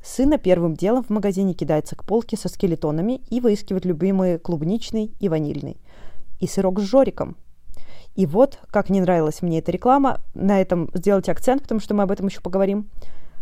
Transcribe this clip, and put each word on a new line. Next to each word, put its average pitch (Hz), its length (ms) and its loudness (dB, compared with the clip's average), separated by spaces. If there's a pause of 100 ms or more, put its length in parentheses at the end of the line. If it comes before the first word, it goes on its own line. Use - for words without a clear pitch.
Сына 277 340 2
первым 170 360 2
делом 220 280 0
в - 80 -6
магазине 196 440 0
кидается 151 420 -2
к - 80 -10
полке 226 320 -2
со - 120 -6
скелетонами 170 800 -2
и 240 120 -2
выискивает 208 440 0
любимые 180 540 2
клубничный 214 800 -2
и 196 100 0
ванильный. 147 500 -2 (640)
И 185 60 0
сырок 190 320 0
с 208 60 0
Жориком. 247 520 2 (800)
И 190 100 0
вот, 208 360 2 (100)
как 202 200 0
не 196 100 4
нравилась 165 420 2
мне 165 160 0
эта 165 140 -2
реклама, 262 480 2 (140)
на 196 260 4
этом 175 340 0
сделайте 190 380 2
акцент, 262 300 4
потому 220 180 -2
что - 140 -2
мы 208 100 4
об 190 80 2
этом 190 160 -2
ещё - 120 -6
поговорим. 196 480 0 (540)